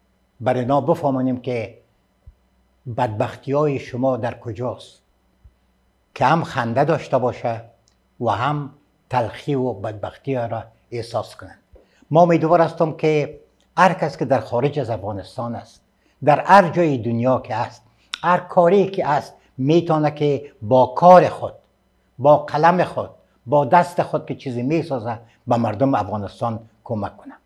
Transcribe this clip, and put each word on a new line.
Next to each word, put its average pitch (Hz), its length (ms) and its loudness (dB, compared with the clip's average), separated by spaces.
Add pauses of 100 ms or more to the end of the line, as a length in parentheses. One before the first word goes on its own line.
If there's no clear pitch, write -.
(400)
بر 123 140 0
اینا 127 260 0
بفهمانیم 131 600 -2
که 117 380 -8 (1160)
بدبختی‌های 131 840 -2
شما 127 380 -2
در 117 220 -6
کجاست، 113 640 -10 (1120)
که 135 100 -2
هم 151 200 2
خنده 120 400 -2
داشته 147 340 -2
باشه 117 440 -4 (580)
و 117 80 -4
هم 135 420 -4 (400)
تلخی 127 440 -4
و 127 180 -2
بدبختی 104 600 -10
را 117 280 -6 (280)
احساس 113 460 -8
کنند. - 220 -20 (520)
ما 160 120 6
امیدوار 165 380 4
هستم 160 320 0
که 151 480 -2 (360)
هر 180 160 4
کس 165 240 -6
که 151 80 -4
در 127 160 2
خارج 135 380 -2
از 117 120 -4
افغانستان 107 640 -8
است، - 260 -18 (440)
در 139 160 4
هر 180 280 6
جای 151 300 0
دنیا 117 400 0
که - 160 -8
است، 113 280 -8 (400)
هر 175 160 2
کاری 180 480 4
که - 200 -4
است، 139 280 -2 (240)
می‌تونه 156 520 2
که 147 320 -2 (200)
با 127 240 4
کار 170 420 8
خود، - 260 -8 (640)
با 147 180 6
قلم 165 480 2
خود، 98 260 -8 (360)
با 143 180 2
دست 175 380 2
خود - 240 -4
که 139 80 -8
چیزی 120 280 -8
می‌سازه، 131 560 -4 (280)
به 120 100 2
مردم 117 380 0
افغانستان 107 680 -4 (240)
کمک 104 320 -8
کنه. - 180 -20 (120)